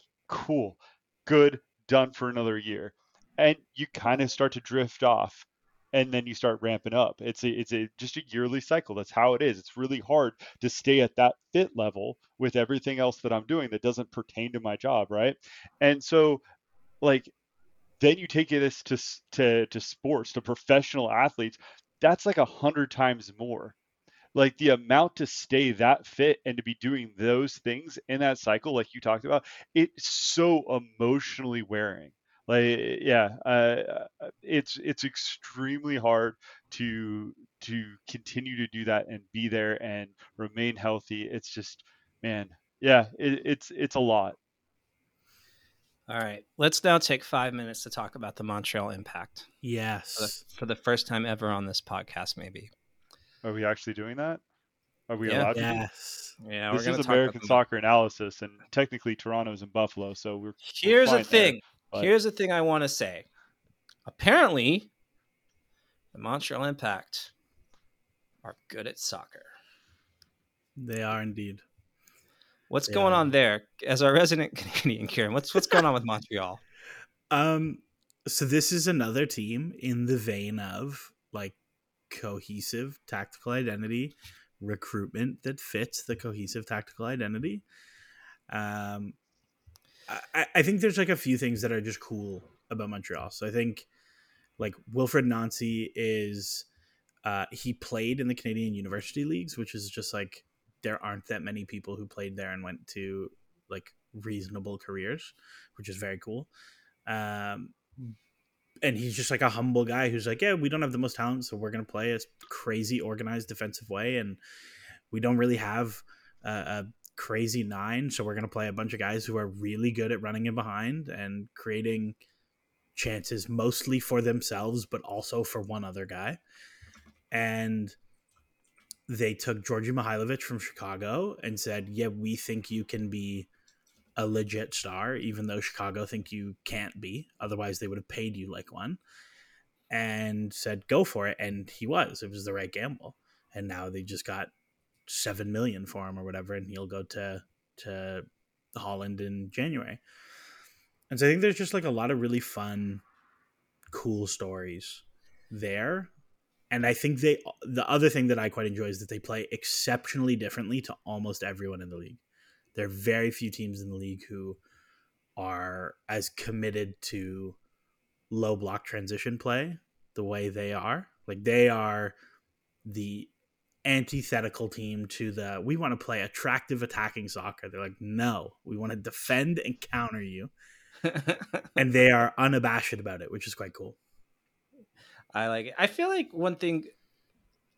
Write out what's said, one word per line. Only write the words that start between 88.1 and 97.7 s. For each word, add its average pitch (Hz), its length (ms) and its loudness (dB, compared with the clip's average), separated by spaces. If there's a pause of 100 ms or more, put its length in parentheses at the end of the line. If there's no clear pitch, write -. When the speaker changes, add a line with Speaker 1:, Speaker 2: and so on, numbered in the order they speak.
Speaker 3:
Um, 104 640 -6 (960)
I, - 120 -8 (140)
I, 160 120 2 (100)
I 165 60 8
think 185 180 2
there's, 190 160 2
like, 190 140 2
a 175 60 2
few 131 200 0
things 120 240 -2
that 117 120 0
are 110 100 -2
just 107 180 -6
cool 101 440 -10 (260)
about 110 180 -6
Montreal. 95 420 -8
So - 160 -8
I 107 40 -4
think, 117 360 -2 (720)
like, 107 180 -4 (160)
Wilfred 127 360 2
Nancy 113 680 -2
is, 104 680 -4 (600)
uh, 98 280 -2
he 123 220 -6